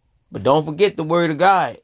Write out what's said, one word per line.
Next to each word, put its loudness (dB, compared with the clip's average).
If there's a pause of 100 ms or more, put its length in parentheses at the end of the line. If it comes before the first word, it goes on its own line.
(300)
But -12
don't 2
forget -2
the -6
word 0
of -6
God. 0